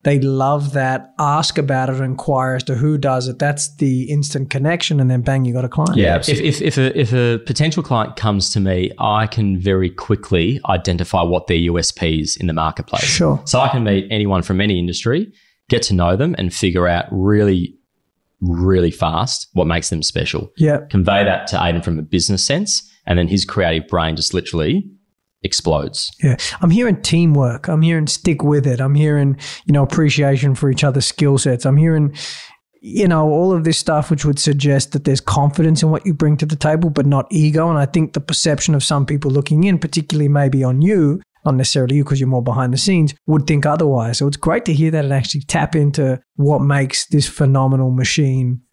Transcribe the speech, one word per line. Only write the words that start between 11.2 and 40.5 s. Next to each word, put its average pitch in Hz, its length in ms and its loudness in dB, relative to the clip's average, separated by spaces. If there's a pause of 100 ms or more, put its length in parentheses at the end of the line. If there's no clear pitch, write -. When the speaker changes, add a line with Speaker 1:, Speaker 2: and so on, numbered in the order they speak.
Speaker 3:
what 87 240 -2
their 87 120 0
U 85 200 0
S - 140 -2
P 80 300 -2
is - 160 -6
in 92 80 -4
the 80 80 -2
marketplace. - 500 -4
Speaker 1:
Sure. 147 400 0
Speaker 3:
So - 160 0
I 135 80 2
can 123 160 -2
meet 98 260 0
anyone 101 320 0
from 95 200 -2
any 101 160 0
industry, 117 520 -2 (380)
get 120 140 0
to 101 120 -2
know 87 220 2
them 156 220 0
and 90 160 -4
figure 90 340 0
out 87 220 0
really, 98 680 2 (640)
really 90 500 2
fast 82 640 -4
what 87 140 0
makes 82 240 -2
them 78 120 -4
special. - 540 -4
Speaker 1:
Yeah. 151 220 2 (100)
Speaker 3:
Convey 98 360 2
that 95 240 -2
to 95 140 -2
Aidan 85 200 -2
from 82 160 -2
a 78 40 -8
business 90 400 -2
sense. 175 400 -2 (240)
And 87 120 2
then 87 100 2
his 95 160 0
creative 82 440 -2
brain 80 280 -2
just 71 160 -4
literally 90 560 -2 (560)
explodes. - 680 -4 (120)
Speaker 1:
Yeah. 135 140 2 (240)
I'm 175 100 2
hearing 220 320 2
teamwork. 147 680 0
I'm 160 140 0
hearing 160 240 0
stick - 380 -2
with 143 220 2
it. 127 140 0
I'm 135 140 0
hearing, 147 420 2 (300)
you 151 60 2
know, 143 100 4
appreciation 139 720 2
for 139 160 0
each 127 140 0
other's 135 220 0
skill 139 320 2
sets. 127 280 0
I'm 135 100 4
hearing, 151 380 2 (680)
you 180 280 0
know, 160 200 2
all 170 240 2
of 165 120 0
this 165 140 2
stuff 151 320 0
which 147 140 0
would 143 140 2
suggest 143 540 0
that 143 120 -4
there's 135 160 0
confidence 151 600 2
in 156 80 4
what 156 160 -2
you 180 80 0
bring 151 240 2
to 156 80 -2
the 151 100 -2
table, 156 340 0
but 143 160 0
not 143 240 2
ego. 160 380 2
And 160 100 0
I 143 80 2
think 160 260 0
the 151 80 -4
perception 156 540 -2
of 139 100 0
some 143 220 0
people 143 240 -2
looking 147 340 2
in, 190 140 2
particularly 151 500 -2
maybe 139 340 2